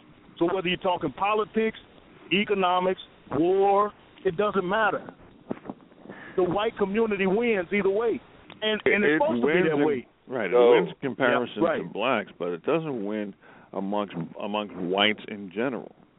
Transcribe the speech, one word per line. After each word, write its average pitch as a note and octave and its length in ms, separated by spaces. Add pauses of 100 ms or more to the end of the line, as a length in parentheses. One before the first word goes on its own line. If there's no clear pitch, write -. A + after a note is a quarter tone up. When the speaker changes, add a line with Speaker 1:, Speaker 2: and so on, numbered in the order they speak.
(380)
Speaker 1:
So E3+ 80
whether F3+ 240
you're F3+ 80
talking F3 340
politics, G#3+ 640 (540)
economics, F#3 680 (320)
war, G3+ 580 (320)
it F3 140
doesn't G3 300
matter. G3 460 (1200)
The F#3 60
white G3 340
community G3+ 500
wins G3+ 460
either G3 160
way. A3+ 320 (400)
And, G#3+ 240
and - 180
it's D3+ 180
Speaker 2:
It - 0
Speaker 1:
supposed A#2+ 200
to B2+ 60
be D3+ 60
Speaker 2:
wins E3 160
Speaker 1:
that D3+ 80
Speaker 2:
in, C#3+ 80
Speaker 1:
way. C#3 220 (200)
Speaker 2:
right, B2 220
it A2 40
Speaker 3:
So A#2+ 180
Speaker 2:
wins G2+ 160
in C3+ 220
comparison B2 540
Speaker 1:
Yeah, E3 40
right. C#3 160
Speaker 2:
to E2+ 60
blacks, G#2 500
but F2+ 100
it E2+ 160
doesn't C#3+ 400
win G#2 280 (400)
amongst, G2 420 (260)
amongst G#2 360
whites G2 500
in G2+ 260
general. G#2+ 400 (260)